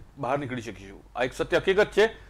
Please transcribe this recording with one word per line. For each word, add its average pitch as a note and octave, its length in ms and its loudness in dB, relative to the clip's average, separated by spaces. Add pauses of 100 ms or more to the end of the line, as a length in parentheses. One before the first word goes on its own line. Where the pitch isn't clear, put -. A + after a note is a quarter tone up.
(160)
બહાર C#3 220 -2
નીકળી B2+ 240 -6
શકીશું. G2 400 -14 (140)
આ B2 80 0
એક C3 80 -2
સત્ય E3 240 0
હકીકત F#3+ 360 2
છે. A3 380 2